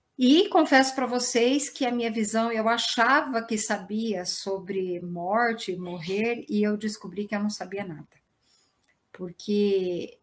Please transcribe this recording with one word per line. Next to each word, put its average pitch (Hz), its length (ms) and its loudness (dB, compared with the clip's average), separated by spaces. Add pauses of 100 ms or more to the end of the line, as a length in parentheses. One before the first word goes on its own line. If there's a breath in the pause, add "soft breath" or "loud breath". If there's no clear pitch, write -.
(180)
e 294 300 4
confesso 277 480 6
pra 254 100 -2
vocês 247 640 4
que - 160 -4
a 240 60 -2
minha 233 180 -2
visão, 220 400 0
eu 220 180 -2
achava 247 720 2
que 226 160 -4
sabia 208 680 -2
sobre 185 760 -2
morte, 185 760 -4
morrer, 180 720 -6
e 208 140 -2
eu 208 140 0
descobri 208 500 -6
que 214 100 -6
eu 202 40 -4
não 208 80 -2
sabia 196 360 -8
nada. 151 240 -14 (1040 soft breath)
Porque, 185 1120 -2